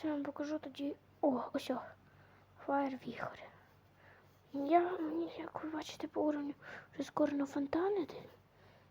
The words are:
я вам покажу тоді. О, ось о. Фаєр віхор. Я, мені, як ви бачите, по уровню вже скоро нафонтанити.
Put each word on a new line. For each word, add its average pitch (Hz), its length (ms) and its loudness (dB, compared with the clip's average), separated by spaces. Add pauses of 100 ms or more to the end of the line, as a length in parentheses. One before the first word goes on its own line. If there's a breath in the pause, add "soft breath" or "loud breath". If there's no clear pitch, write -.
я 311 80 2
вам 285 120 0
покажу 294 360 -2
тоді. 277 360 -4 (260)
О, 254 220 6 (100)
ось - 160 -2
о. - 120 0 (840 soft breath)
Фаєр 277 420 2
віхор. - 320 -6 (1120 loud breath)
Я, 349 460 4
мені, 330 380 -2
як - 260 -8
ви 311 60 -2
бачите, 311 380 -6
по - 140 0
уровню 294 320 2 (400 loud breath)
вже 277 100 -4
скоро 285 340 2
нафонтанити. 302 760 0 (760 loud breath)